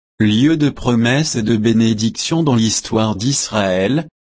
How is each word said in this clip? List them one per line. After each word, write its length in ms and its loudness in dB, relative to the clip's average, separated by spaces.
lieu 360 2
de 140 0
promesse 640 0
et 80 -2
de 140 0
bénédiction 880 0
dans 100 2
l'histoire 600 0
d'Israël, 920 -2